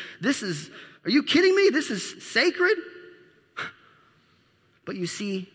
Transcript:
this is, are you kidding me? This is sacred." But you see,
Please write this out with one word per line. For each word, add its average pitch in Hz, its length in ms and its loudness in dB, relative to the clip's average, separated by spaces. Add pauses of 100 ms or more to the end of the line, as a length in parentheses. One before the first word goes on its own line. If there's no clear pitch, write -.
(220)
this 254 200 0
is, 165 300 -6 (340)
are 180 60 -2
you 269 100 4
kidding 370 340 4
me? 392 140 6
This 277 220 0
is - 320 -8
sacred." 349 520 2 (2000)
But - 100 -8
you 185 100 -4
see, 190 500 -6